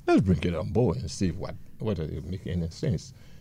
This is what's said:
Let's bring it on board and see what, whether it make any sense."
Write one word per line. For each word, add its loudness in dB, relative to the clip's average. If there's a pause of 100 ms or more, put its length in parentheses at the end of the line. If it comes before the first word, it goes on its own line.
Let's 6
bring 4
it 2
on -2
board 4
and -4
see 2
what, -6 (240)
whether -2
it -4
make -6
any -2
sense." -2 (260)